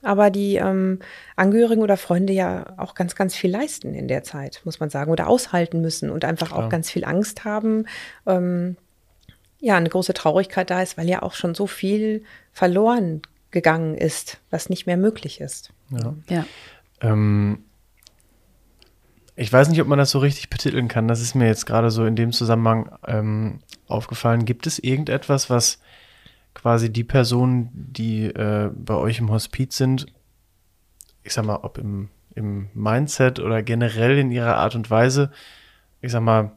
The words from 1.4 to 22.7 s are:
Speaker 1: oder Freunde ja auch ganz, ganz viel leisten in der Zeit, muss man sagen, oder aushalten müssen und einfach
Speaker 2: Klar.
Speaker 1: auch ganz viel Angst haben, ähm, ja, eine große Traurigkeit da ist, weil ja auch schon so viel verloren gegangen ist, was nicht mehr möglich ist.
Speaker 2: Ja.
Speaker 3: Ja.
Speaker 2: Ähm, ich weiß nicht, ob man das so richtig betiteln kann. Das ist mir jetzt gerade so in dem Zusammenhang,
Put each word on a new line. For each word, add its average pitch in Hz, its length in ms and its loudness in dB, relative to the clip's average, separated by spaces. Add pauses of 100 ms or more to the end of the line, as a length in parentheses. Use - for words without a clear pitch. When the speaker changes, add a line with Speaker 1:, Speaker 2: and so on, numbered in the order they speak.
Speaker 1:
oder 202 160 4
Freunde 190 340 0
ja 180 320 -2 (140)
auch - 160 -10
ganz, 180 200 -4
ganz 190 220 -2
viel 185 140 0
leisten 214 440 -6
in 139 140 -8
der 131 140 -2
Zeit, 139 420 -14
muss 160 160 -10
man 160 80 -4
sagen, 147 240 -4
oder 160 160 0
aushalten 175 540 0
müssen 160 260 -4
und 165 160 -4
einfach 165 240 -4
Speaker 2:
Klar. - 160 -4
Speaker 1:
auch 113 60 -4
ganz 165 200 -4
viel - 140 -4
Angst 202 400 -4
haben, 220 400 -2 (400)
ähm, 180 540 -2 (840)
ja, 220 160 2
eine 170 140 2
große 185 240 0
Traurigkeit 180 560 0
da 180 100 0
ist, 185 160 -4
weil 170 140 -2
ja 180 100 0
auch - 140 -8
schon 170 200 -4
so 196 120 -4
viel 214 560 -2 (320)
verloren 185 680 2 (300)
gegangen 160 440 0
ist, - 540 -4
was - 220 -6
nicht 185 160 -6
mehr 180 100 0
möglich 196 460 -2
ist. - 320 -14 (160)
Speaker 2:
Ja. 123 240 -4 (160)
Speaker 3:
Ja. 170 160 -2 (560)
Speaker 2:
Ähm, 104 600 2 (1700)
ich 110 160 -4
weiß 135 160 8
nicht, 165 120 4
ob - 80 2
man 143 100 4
das 139 140 4
so 139 80 2
richtig 139 280 0
betiteln - 380 -2
kann. 113 220 0
Das 117 120 2
ist 120 140 -6
mir 123 140 6
jetzt 107 180 0
gerade 113 240 2
so 110 160 0
in 113 80 2
dem 117 160 0
Zusammenhang, 113 600 2 (140)